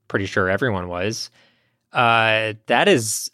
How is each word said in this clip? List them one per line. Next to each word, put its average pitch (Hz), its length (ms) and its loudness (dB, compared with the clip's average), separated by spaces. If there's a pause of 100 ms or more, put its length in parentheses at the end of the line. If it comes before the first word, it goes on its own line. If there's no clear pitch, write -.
pretty 98 180 -4
sure 92 220 0
everyone 98 400 -2
was, 92 420 -6 (600)
uh, 110 640 2 (120)
that 135 220 4
is 117 460 0